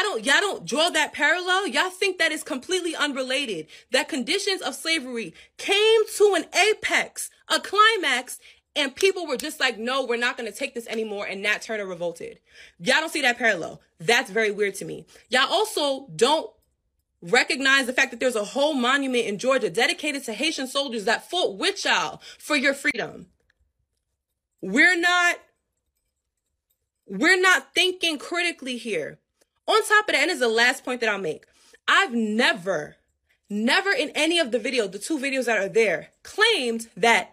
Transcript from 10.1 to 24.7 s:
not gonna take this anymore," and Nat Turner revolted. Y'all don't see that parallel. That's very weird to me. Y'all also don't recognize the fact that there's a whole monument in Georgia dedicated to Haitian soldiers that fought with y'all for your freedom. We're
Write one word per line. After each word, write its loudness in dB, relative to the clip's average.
not 0
gonna -8
take -8
this -10
anymore," -6
and -8
Nat -2
Turner -6
revolted. -8
Y'all 2
don't -4
see -4
that 2
parallel. -2
That's 2
very 0
weird -2
to -10
me. -12
Y'all 2
also 0
don't 2
recognize 2
the -4
fact 0
that -10
there's 0
a 0
whole 0
monument 0
in -4
Georgia 0
dedicated -2
to -8
Haitian -4
soldiers -4
that -2
fought -2
with -2
y'all 0
for -4
your 2
freedom. -6
We're 4